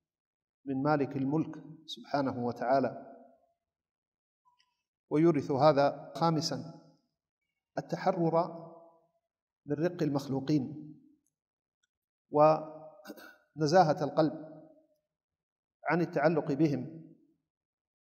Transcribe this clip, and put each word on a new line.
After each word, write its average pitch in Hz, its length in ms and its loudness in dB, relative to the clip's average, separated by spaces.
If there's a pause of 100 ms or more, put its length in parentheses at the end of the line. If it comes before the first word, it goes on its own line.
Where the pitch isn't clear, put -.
(640)
من 135 180 -4
مالك 147 320 0
الملك 139 480 -4 (220)
سبحانه 123 600 -4
وتعالى. 123 580 0 (2000)
ويورث 151 420 2
هذا 143 640 2
خامسًا 151 640 -2 (960)
التحرر 170 920 -2 (960)
من 143 200 -2
رق 175 180 -2
المخلوقين 135 880 -2 (1400)
ونزاهة 151 1700 2
القلب - 600 -2 (1200)
عن 160 180 0
التعلق 156 500 0
بهم، 135 600 -2 (920)